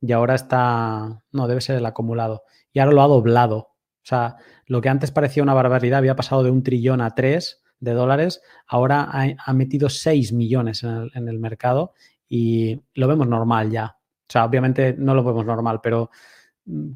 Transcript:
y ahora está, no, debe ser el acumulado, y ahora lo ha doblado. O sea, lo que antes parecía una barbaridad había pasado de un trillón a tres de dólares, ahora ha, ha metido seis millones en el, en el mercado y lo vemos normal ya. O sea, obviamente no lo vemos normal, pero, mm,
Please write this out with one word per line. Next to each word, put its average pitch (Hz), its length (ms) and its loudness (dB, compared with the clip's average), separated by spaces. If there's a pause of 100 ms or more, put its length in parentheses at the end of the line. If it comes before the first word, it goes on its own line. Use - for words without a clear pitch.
y 120 100 -2
ahora 120 240 2
está, 113 960 -2
no, 135 160 -2
debe 123 140 -2
ser 135 160 -2
el 120 80 -2
acumulado, 113 580 -4 (300)
y 139 60 0
ahora 139 140 4
lo 143 80 8
ha 143 60 8
doblado. 117 500 4
O - 480 -18
sea, 120 300 -4 (300)
lo 123 160 -2
que 131 80 0
antes 139 220 0
parecía 147 320 0
una 139 100 2
barbaridad 127 460 2
había 131 180 2
pasado 135 260 0
de 127 80 2
un 131 120 2
trillón 127 380 0
a 113 140 -2
tres 139 480 -2 (160)
de 120 140 -4
dólares, 139 480 0 (260)
ahora 131 420 0
ha, 135 160 -2 (120)
ha - 160 -6
metido 135 360 0
seis 139 440 0
millones 117 500 -2
en 120 60 -6
el, 113 260 -8
en 117 140 -8
el 113 100 -8
mercado 123 540 -4 (340)
y 113 540 -2 (140)
lo 131 120 0
vemos 147 200 2
normal 113 440 0
ya. 110 260 -8
O - 340 -20
sea, 117 140 2
obviamente 131 520 0
no 135 180 0
lo 127 80 4
vemos 117 220 -2
normal, 113 360 -2
pero, 117 280 -2 (560)
mm, 151 300 -10